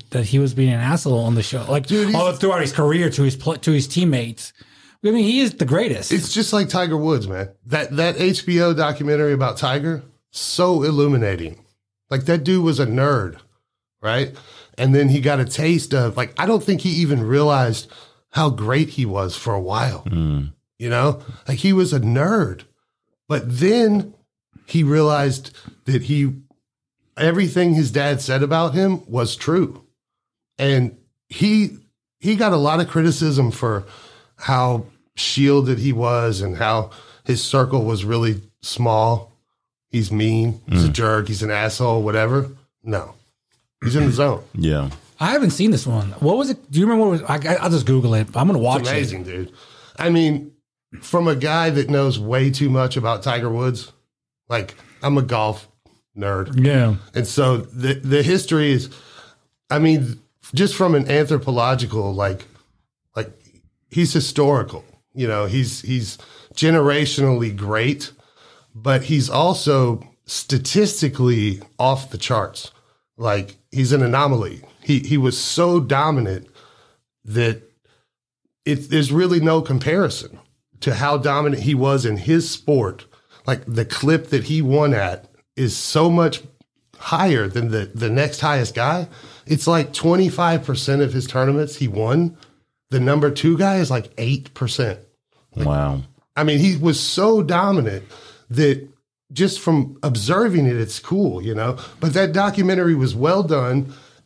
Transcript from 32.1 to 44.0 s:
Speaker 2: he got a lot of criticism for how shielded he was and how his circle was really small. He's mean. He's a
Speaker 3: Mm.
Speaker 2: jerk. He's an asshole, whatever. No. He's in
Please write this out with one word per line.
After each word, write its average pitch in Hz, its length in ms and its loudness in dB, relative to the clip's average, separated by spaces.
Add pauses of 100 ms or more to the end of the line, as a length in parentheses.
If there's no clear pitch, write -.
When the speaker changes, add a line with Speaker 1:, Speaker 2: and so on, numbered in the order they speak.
Speaker 2:
he 214 160 0
got 202 180 2
a 170 40 4
lot 151 220 2
of 175 80 0
criticism 151 640 2
for 107 340 -4 (520)
how 123 480 0 (300)
shielded 135 640 2
he 131 140 0
was 117 480 0
and 92 160 -4
how 110 320 -2 (360)
his 117 180 -2
circle 131 400 0
was 107 220 -2
really 113 360 -2 (200)
small. 113 680 0 (580)
He's 110 220 -2
mean. 113 560 0
He's 90 180 2
a 78 40 2
Speaker 3:
Mm. 73 40 0
Speaker 2:
jerk. 110 340 0
He's 104 160 -6
an 107 80 -4
asshole, 110 500 0
whatever. 113 480 0 (340)
No. 104 300 -6 (720)
He's 120 120 0
in 151 100 2